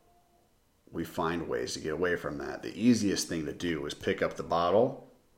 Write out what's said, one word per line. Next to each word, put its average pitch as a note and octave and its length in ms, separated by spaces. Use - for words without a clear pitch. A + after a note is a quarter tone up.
we E2+ 120
find E2 440
ways B1 260
to C#2+ 60
get D2+ 140
away F2 220
from D2 220
that. C#2 260
The - 180
easiest G#2+ 460
thing E2 180
to C#2 80
do D#2+ 320
is - 80
pick - 280
up D#2+ 160
the D#2+ 60
bottle, F2 680